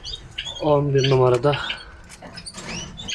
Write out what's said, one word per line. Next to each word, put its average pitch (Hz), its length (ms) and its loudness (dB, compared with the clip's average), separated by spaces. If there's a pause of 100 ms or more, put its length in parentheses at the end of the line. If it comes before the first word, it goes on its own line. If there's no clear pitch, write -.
(640)
On 143 320 4
bir 135 160 4
numarada 127 480 4 (1600)